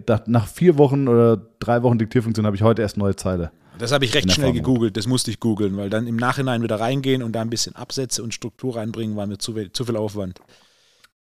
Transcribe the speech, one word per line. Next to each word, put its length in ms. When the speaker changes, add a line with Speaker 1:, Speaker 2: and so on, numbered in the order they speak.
Speaker 1:
nach, 180
nach 220
vier 300
Wochen 300
oder 300
drei 240
Wochen 160
Diktierfunktion 480
habe 80
ich 80
heute 180
erst 160
neue 200
Zeile 340
Speaker 2:
Das 140
habe 140
ich 100
recht 100
Speaker 1:
in 60
Speaker 2:
schnell 160
Speaker 1:
Erfahrung. 160
Speaker 2:
gegoogelt, 340
das 80
musste 260
ich 100
googeln, 360
weil 140
dann 160
im 80
Nachhinein 480
wieder 160
reingehen 420
und 120
da 80
ein 100
bisschen 240
Absätze 480
und 100
Struktur 440
reinbringen, 400
war 100
mir 100
zu 180
we-, 160
zu 140
viel 120
Aufwand. 420